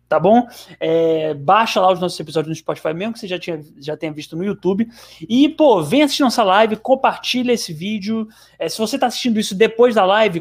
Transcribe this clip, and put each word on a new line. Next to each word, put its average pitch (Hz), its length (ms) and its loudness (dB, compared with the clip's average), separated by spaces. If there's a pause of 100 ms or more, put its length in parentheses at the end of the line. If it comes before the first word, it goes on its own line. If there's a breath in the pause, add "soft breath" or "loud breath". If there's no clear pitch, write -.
tá 156 120 0
bom? 226 260 4 (320 loud breath)
É... 160 560 0
baixa 196 460 2
lá 185 120 4
os 175 60 -4
nossos 175 220 -6
episódios 156 300 -6
no 160 40 -8
Spotify, 160 400 -8
mesmo 208 200 -8
que - 40 -18
você 214 80 -12
já 180 120 -6
tinha, 170 220 -10 (180)
já 151 180 -10
tenha 156 160 -8
visto 147 240 -14
no 175 80 -6
YouTube. 202 440 -2 (400 loud breath)
E, 269 200 4
pô, 277 340 4
vem 208 200 2
assistir 294 200 0
nossa 240 220 2
live, 208 320 4
compartilha 247 760 0
esse 196 200 -4
vídeo. 214 560 -6 (300 soft breath)
É, 165 100 -6
se - 100 -8
você 220 200 -2
tá 262 80 0
assistindo 226 340 -2
isso 202 140 -4
depois 220 420 4
da 202 80 4
live, 196 360 2